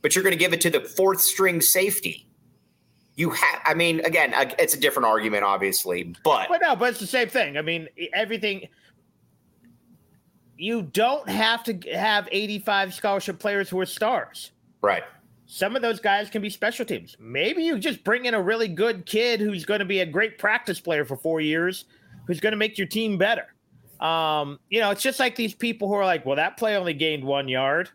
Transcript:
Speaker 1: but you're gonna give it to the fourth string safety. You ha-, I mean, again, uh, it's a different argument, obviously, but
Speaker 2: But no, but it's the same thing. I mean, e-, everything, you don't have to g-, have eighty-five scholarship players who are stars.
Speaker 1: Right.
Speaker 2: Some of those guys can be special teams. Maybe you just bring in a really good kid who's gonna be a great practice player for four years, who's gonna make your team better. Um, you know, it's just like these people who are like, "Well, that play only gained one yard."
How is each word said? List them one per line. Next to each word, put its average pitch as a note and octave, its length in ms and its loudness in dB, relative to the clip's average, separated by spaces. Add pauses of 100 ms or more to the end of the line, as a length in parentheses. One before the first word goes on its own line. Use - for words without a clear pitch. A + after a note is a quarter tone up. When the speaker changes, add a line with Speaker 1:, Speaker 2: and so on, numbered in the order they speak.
Speaker 1:
but D3 120 2
you're F#3 80 2
gonna F#3 140 4
give F3+ 160 2
it E3+ 100 0
to E3+ 80 4
the D3+ 100 2
fourth F#3+ 400 2
string F3+ 400 2
safety. F#3 680 0 (880)
You D#3 140 0
ha-, C4 340 2
I D#3 100 4
mean, E3 300 2
again, D#3+ 300 2
uh, C3 240 2
it's C#3+ 160 4
a C3+ 60 -6
different C3+ 260 4
argument, G#2+ 380 2
obviously, F#2 760 0
but B2 260 4
Speaker 2:
But E4+ 140 2
no, D4 140 2
but A#3+ 140 0
it's - 100 -8
the G3 60 -8
same A#3+ 220 0
thing. D#3+ 280 -2
I D3+ 60 -2
mean, D#3+ 340 -4
e-, A3 160 -8
everything, G#3 560 -4 (1900)
you G#3+ 260 -4
don't A3+ 460 0
have A3 360 0
to A3+ 100 -4
g-, E3+ 160 -12
have G#3 400 0
eighty-five G3 640 -2
scholarship G3 440 -2
players G3+ 300 -2
who F#3 120 -2
are F#3 60 -2
stars. - 680 -4 (300)
Speaker 1:
Right. F#2+ 200 4 (440)
Speaker 2:
Some G3+ 280 -4
of B3+ 80 -2
those A#3 160 0
guys G3+ 320 0
can G#3+ 100 -4
be G3+ 100 -6
special A3+ 360 -4
teams. G#2 320 -8
Maybe F3 460 -2
you D4+ 160 0
just B3 240 -6
bring B3 220 0
in A#3+ 80 0
a G#3+ 60 2
really A3 280 0
good F#3 360 0
kid A3+ 360 0
who's G3+ 240 -2
gonna G3+ 200 0
be F#3+ 140 0
a F3+ 80 0
great G#3 320 -2
practice G3+ 400 0
player D3+ 260 0
for B2+ 120 -6
four D#3+ 240 -2
years, E3 460 0 (400)
who's F3 120 -2
gonna G#3+ 180 0
make A3 220 -2
your G3 80 0
team G#3+ 320 -2
better. G#3 340 0 (460)
Um, D#3 680 0
you A3+ 120 2
know, G3+ 120 2
it's G3 100 -4
just C4 160 -2
like B3 160 0
these A3 200 -2
people A3+ 340 -2
who G3+ 60 2
are G3+ 100 2
like, E3+ 200 2
"Well, C3+ 120 0
that E3 200 0
play G#3+ 200 0
only F3 180 -2
gained D3+ 300 -2
one C#3 240 -2
yard." C3+ 460 0